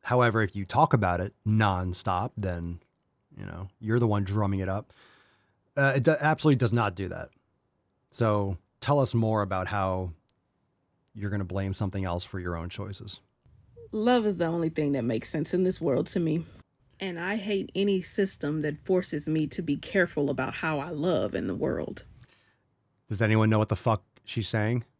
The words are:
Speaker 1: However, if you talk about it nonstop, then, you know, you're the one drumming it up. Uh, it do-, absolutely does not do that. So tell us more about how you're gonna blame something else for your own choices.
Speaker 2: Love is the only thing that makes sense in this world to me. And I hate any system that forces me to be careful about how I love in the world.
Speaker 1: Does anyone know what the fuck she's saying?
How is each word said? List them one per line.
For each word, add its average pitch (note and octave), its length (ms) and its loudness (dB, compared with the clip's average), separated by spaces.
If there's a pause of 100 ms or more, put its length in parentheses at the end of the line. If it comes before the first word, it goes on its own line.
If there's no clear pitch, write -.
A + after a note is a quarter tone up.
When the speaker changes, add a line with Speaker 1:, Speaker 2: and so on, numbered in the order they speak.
Speaker 1:
However, A#2 380 4
if G#2 140 -2
you G2 80 -4
talk C#3+ 300 4
about F2+ 260 2
it G2 140 -4 (120)
nonstop, F#2+ 880 0
then, E2+ 440 -6 (560)
you - 80 -12
know, F#2 240 -12 (100)
you're A2+ 200 0
the A#2+ 80 4
one G2+ 180 2
drumming G2 360 0
it F#2+ 100 -2
up. G2 240 -6 (840)
Uh, C#3 200 4
it C3+ 60 2
do-, D#3 160 6
absolutely D3+ 380 4
does A2+ 160 2
not G#2+ 220 2
do F#2+ 140 -4
that. E2+ 200 -8 (800)
So G#2 460 0 (240)
tell C#3+ 200 2
us C3 120 2
more A2 300 2
about F#2 240 -2
how F#2 460 -2 (1000)
you're G2+ 180 -6
gonna G2 140 -2
blame F#2+ 300 -2
something F#2+ 320 -2
else F2 180 -2
for F#2+ 160 -8
your F2 160 -4
own E2+ 140 -8
choices. F#2+ 500 -12 (720)
Speaker 2:
Love A3+ 340 2
is G3 100 0
the E3+ 100 0
only E3 220 0
thing D3+ 240 0
that B2+ 120 0
makes A#2 260 -2
sense D3 240 -4
in F#3 100 2
this F#3 160 -2
world D#3+ 280 0
to F#3+ 120 -2
me. D#3+ 240 0 (540)
And F3+ 200 -6
I F#3+ 180 -4
hate G3 380 -2
any G3 280 2
system D#3 600 -2
that D3+ 220 -4
forces F3+ 420 -2
me D#3 220 0
to - 140 -8
be D3 140 -2
careful D#3 540 0
about C3+ 240 -4
how D#3 240 -4
I D3 120 -6
love D3 440 0
in - 120 -2
the F#2+ 80 -4
world. - 500 -4 (1040)
Speaker 1:
Does G#2+ 140 -2
anyone A2 280 6
know A2 80 6
what G#2+ 100 2
the G#2+ 80 2
fuck A2 260 0 (220)
she's - 240 -4
saying? A#2 360 0 (160)